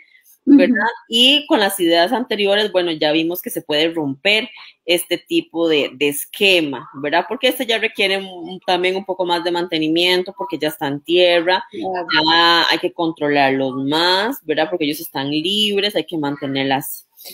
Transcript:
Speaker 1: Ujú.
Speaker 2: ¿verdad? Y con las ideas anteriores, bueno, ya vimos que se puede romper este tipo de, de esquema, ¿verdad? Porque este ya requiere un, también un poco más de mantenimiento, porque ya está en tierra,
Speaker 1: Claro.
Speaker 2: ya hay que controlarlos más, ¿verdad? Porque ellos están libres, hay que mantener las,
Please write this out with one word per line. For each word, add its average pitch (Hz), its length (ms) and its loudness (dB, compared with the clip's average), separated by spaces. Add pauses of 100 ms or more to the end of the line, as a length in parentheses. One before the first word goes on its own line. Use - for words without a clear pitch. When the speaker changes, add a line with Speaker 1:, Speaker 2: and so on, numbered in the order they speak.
(460)
Speaker 1:
Ujú. 285 120 10
Speaker 2:
¿verdad? 240 280 4 (220)
Y 262 380 2
con 311 140 2
las 196 200 0
ideas 170 320 4
anteriores, 208 580 0
bueno, 175 220 0
ya 151 200 0
vimos 160 280 0
que - 100 -8
se 156 120 -8
puede 151 320 0
romper 165 560 -2 (340)
este 175 320 0
tipo 165 500 -2
de, 147 280 2
de 143 160 0
esquema, 151 760 0 (140)
¿verdad? 147 260 0
Porque 247 220 -2
este 247 160 -2
ya 226 140 -2
requiere 196 400 -2
un, 185 480 -12
también 180 300 0
un 202 100 -8
poco 185 180 -4
más 175 180 -2
de 175 80 -2
mantenimiento, 175 840 0
porque - 220 -8
ya 151 100 -2
está 151 200 -6
en 143 120 -6
tierra, 175 720 2
Speaker 1:
Claro. 180 420 -8
Speaker 2:
ya 165 580 4
hay 165 80 0
que 175 140 -4
controlarlos 143 840 0 (120)
más, 180 580 0
¿verdad? 156 240 -2
Porque 165 160 -4
ellos 151 160 -4
están 139 300 -8
libres, 202 680 -2
hay 156 80 -2
que 165 140 -8
mantener 139 480 -4
las, - 420 -4 (260)